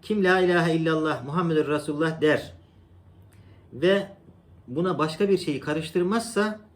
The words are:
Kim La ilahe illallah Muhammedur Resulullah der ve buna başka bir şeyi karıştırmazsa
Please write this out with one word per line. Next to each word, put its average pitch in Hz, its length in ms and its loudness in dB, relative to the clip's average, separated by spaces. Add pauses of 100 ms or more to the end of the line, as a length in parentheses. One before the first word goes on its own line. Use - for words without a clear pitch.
Kim 208 220 0
La 185 160 4
ilahe 175 360 2
illallah 156 500 0
Muhammedur 156 420 0
Resulullah 151 540 -2
der 147 320 2 (1200)
ve 190 340 2 (600)
buna 156 300 -4
başka 156 320 0
bir 190 80 4
şeyi 147 220 -4
karıştırmazsa 196 1000 -2 (160)